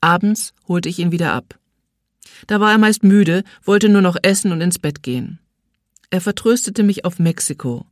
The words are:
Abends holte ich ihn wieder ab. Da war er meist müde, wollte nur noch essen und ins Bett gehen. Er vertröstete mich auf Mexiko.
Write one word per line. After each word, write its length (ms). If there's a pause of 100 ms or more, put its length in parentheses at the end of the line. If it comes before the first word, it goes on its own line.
Abends 520 (160)
holte 200
ich 100
ihn 120
wieder 220
ab. 260 (880)
Da 140
war 100
er 80
meist 240
müde, 400 (220)
wollte 240
nur 140
noch 200
essen 300
und 80
ins 180
Bett 240
gehen. 380 (720)
Er 100
vertröstete 640
mich 220
auf 140
Mexiko. 720